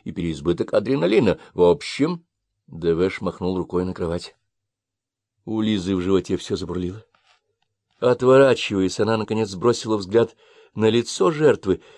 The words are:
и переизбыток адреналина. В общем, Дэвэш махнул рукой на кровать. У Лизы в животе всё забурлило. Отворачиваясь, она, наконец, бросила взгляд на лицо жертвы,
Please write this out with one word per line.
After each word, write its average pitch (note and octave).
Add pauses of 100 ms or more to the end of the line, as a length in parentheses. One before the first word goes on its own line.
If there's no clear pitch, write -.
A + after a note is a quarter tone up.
и -
переизбыток E2
адреналина. D3+ (140)
В F2+
общем, C#3+ (420)
Дэвэш E2+
махнул F#2
рукой F2+
на F#2
кровать. F2 (1080)
У A2
Лизы G2
в F2+
животе F#2
всё -
забурлило. F2+ (960)
Отворачиваясь, B2
она, A2
наконец, G#2+
бросила A2
взгляд G#2 (380)
на A2
лицо A#2+
жертвы, C#3+ (160)